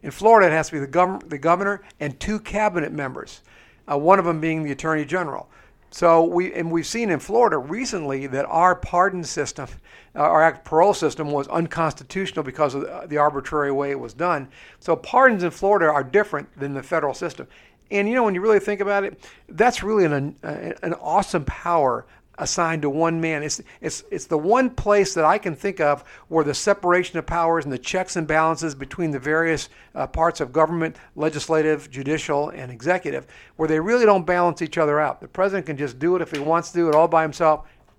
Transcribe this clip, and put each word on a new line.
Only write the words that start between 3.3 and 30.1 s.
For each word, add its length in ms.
Uh, 60
one 220
of 60
them 140
being 240
the 80
attorney 320
general. 460
So 360
we, 280
and 160
we've 160
seen 240
in 100
Florida 380
recently 720
that 180
our 300
pardon 480
system, 440
uh, 40
our 240
act-, 220
parole 280
system 380
was 160
unconstitutional 960
because 320
of 60
the, 260
the 100
arbitrary 540
way 200
it 80
was 140
done. 360
So 180
pardons 460
in 60
Florida 380
are 160
different 460
than 140
the 100
federal 300
system. 340
And, 180
you 80
know, 80
when 120
you 60
really 180
think 220
about 240
it, 200
that's 340
really 240
an, 380
an, 400
an 120
awesome 500
power 600
assigned 440
to 60
one 300
man. 220
It's, 180
it's, 300
it's 160
the 100
one 320
place 460
that 100
I 140
can 160
think 240
of 240
where 160
the 100
separation 640
of 80
powers 380
and 100
the 60
checks 360
and 120
balances 480
between 340
the 80
various, 520
uh, 100
parts 340